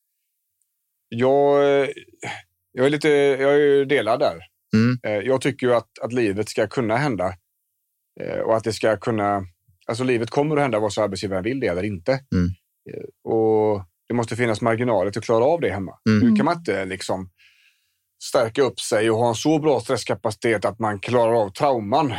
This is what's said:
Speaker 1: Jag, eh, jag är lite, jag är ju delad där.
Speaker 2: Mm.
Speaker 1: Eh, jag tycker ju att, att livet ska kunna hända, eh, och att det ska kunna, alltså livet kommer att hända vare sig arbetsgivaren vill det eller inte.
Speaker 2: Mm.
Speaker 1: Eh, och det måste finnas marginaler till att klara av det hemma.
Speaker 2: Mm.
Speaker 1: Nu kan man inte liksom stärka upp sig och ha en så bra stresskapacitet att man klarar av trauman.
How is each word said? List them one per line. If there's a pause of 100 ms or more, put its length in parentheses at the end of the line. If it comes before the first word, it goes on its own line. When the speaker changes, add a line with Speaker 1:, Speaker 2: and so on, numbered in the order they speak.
(1080)
Speaker 1:
Jag,
eh, (840)
jag
är
lite,
jag
är
ju
delad
där. (340)
Speaker 2:
Mm.
Speaker 1:
Eh,
jag
tycker
ju
att,
att
livet
ska
kunna
hända, (880)
eh,
och
att
det
ska
kunna, (460)
alltså
livet
kommer
att
hända
vare
sig
arbetsgivaren
vill
det
eller
inte.
Speaker 2:
Mm. (440)
Speaker 1:
Eh,
och (220)
det
måste
finnas
marginaler
till
att
klara
av
det
hemma. (180)
Speaker 2:
Mm.
Speaker 1:
Nu
kan
man
inte
liksom (960)
stärka
upp
sig
och
ha
en
så
bra
stresskapacitet
att
man
klarar
av
trauman.